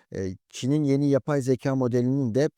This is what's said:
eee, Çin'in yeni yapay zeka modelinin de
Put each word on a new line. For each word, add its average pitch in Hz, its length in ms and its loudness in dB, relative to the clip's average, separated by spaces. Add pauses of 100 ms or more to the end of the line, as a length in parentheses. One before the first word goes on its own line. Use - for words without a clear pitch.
(120)
eee, 95 260 -8 (120)
Çin'in 147 340 -2
yeni 139 260 2
yapay 139 320 0
zeka 131 340 -2
modelinin 123 600 0
de 139 220 2